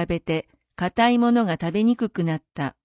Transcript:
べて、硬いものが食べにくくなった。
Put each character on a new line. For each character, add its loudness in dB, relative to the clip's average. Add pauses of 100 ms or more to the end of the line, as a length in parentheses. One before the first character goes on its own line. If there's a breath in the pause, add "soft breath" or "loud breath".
べ -2
て、 -4 (280)
硬 0
い 2
も 4
の 4
が -2
食 -4
べ 0
に 2
く -2
く -4
な -2
っ -16 (100)
た。 -8